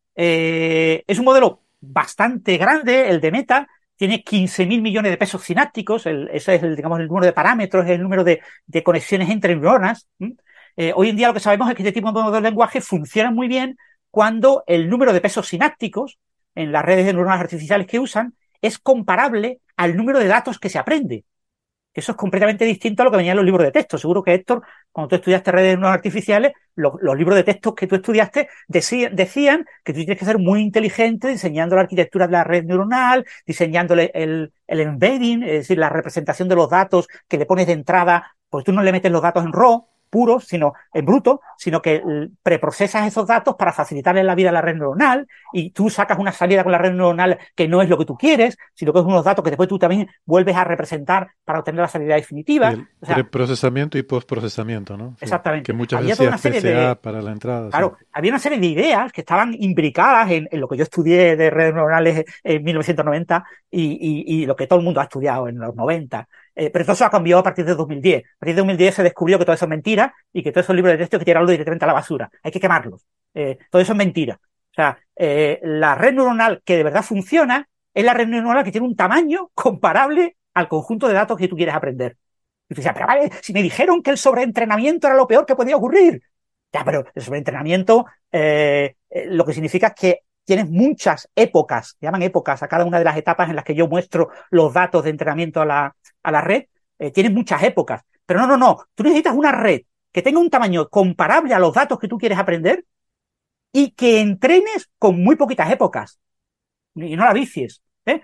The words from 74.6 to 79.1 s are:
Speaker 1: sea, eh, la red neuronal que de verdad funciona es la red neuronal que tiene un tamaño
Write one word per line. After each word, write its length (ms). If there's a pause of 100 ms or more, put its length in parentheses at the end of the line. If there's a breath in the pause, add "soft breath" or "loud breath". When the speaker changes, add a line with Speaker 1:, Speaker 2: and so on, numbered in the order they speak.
Speaker 1:
sea, 240 (180)
eh, 460
la 320
red 180
neuronal 520
que 120
de 60
verdad 200
funciona 640 (260)
es 100
la 100
red 120
neuronal 380
que 80
tiene 140
un 100
tamaño 580